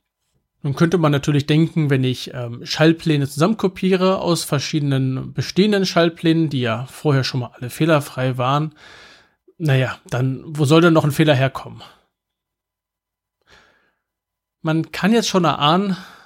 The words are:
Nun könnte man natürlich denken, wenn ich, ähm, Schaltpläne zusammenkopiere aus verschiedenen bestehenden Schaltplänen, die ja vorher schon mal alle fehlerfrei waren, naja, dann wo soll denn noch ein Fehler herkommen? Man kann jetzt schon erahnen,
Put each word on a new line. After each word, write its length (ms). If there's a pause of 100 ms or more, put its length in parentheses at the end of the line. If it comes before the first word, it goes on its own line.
(600)
Nun 140
könnte 220
man 140
natürlich 340
denken, 440
wenn 160
ich, 280
ähm, 320
Schaltpläne 600
zusammenkopiere 920
aus 260
verschiedenen 880
bestehenden 520
Schaltplänen, 640
die 120
ja 240
vorher 400
schon 160
mal 120
alle 160
fehlerfrei 680
waren, 360 (840)
naja, 400 (120)
dann 360
wo 180
soll 160
denn 140
noch 100
ein 80
Fehler 240
herkommen? 480 (2750)
Man 320
kann 180
jetzt 160
schon 160
erahnen, 540 (280)